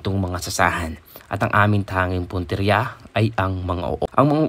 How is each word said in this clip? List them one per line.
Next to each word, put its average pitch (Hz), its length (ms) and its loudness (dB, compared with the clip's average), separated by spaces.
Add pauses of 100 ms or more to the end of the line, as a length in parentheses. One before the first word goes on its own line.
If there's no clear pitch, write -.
itong 95 160 -2
mga 90 240 -2
sasahan. 85 560 0 (360)
At 101 80 -4
ang - 160 0
aming 104 320 4
tanging 92 400 -2
puntirya 98 640 0 (240)
ay 113 240 2
ang 95 240 -2
mga 90 240 -2
uok. - 240 -4
Ang 135 160 4
mga 151 200 2